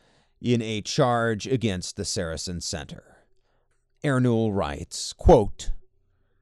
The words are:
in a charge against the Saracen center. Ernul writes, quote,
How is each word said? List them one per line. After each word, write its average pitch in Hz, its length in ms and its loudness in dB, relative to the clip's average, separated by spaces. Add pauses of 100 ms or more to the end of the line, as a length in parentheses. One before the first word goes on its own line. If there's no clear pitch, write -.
(420)
in 117 200 2
a 110 200 -4
charge 117 640 0
against 101 480 -2
the 98 100 -6
Saracen 85 560 -6
center. - 560 -12 (840)
Ernul 123 500 2
writes, 80 600 -6
quote, - 580 4 (720)